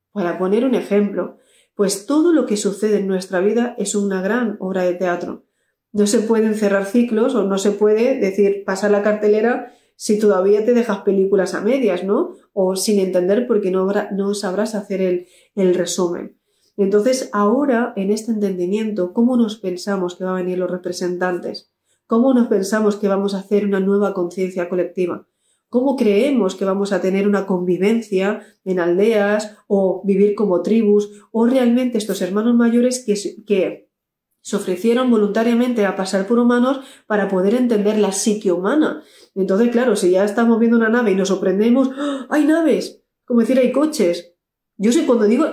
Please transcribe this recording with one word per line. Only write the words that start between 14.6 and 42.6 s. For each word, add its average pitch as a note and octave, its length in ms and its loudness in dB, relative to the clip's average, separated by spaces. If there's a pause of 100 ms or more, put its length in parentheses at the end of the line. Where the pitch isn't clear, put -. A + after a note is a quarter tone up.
hacer G3 260 -6
el, F3+ 260 -2 (280)
el F#3 200 2
resumen. F3 640 -4 (380)
Entonces, G#3 560 0
ahora, A#3+ 640 0
en G3 140 -2
este A3 200 -4
entendimiento, G3 840 -2
¿cómo A#3+ 240 2
nos A3 200 0
pensamos F3+ 580 -4
que F#3 100 -10
va F#3 80 -4
a F#3 100 -4
venir F3+ 160 -4
los F3+ 120 -2
representantes? F3+ 1000 -6 (340)
¿Cómo B3 280 2
nos A#3+ 140 4
pensamos G#3 480 0
que G3+ 120 -2
vamos G3 260 -2
a F#3+ 40 -4
hacer G3+ 260 -2
una G3 160 0
nueva G3 340 0
conciencia F#3 540 -4
colectiva? F3+ 580 -4 (420)
¿Cómo B3+ 260 0
creemos G#3+ 640 2
que - 80 -6
vamos G3 280 -2
a F3+ 80 0
tener F#3+ 280 0
una G3 180 0
convivencia F#3+ 960 0 (240)
en F#3 160 -2
aldeas G3+ 760 0 (120)
o F#3+ 360 0
vivir G3+ 300 2
como F#3 280 0
tribus? G#3 460 2 (220)
¿O A3+ 160 2
realmente B3 500 2
estos G3+ 260 -4
hermanos G#3+ 340 0
mayores A#3+ 500 2
que G#3 80 0
se, - 300 -8
que F3+ 440 -2 (520)
se - 160 -6
ofrecieron A#3 560 0
voluntariamente A3+ 720 2
a F#3 80 -2
pasar F#3+ 320 -4
por A#3+ 140 2
humanos B3 400 2 (260)
para G3 220 -2
poder F#3+ 260 0
entender A3 460 0
la F#3+ 100 2
psique G3+ 400 -2
humana? G3+ 540 0 (320)
Entonces, G3 320 2
claro, A#3+ 260 2
si F#3+ 160 2
ya F#3 140 4
estamos A3+ 340 2
viendo A#3 180 4
una A3+ 120 2
nave A3+ 240 2
y - 20 0
nos F#3+ 140 0
sorprendemos, G#3+ 680 2
¡ah! C#4+ 340 -6
¡Hay D4 160 2
naves! D#4 580 0 (200)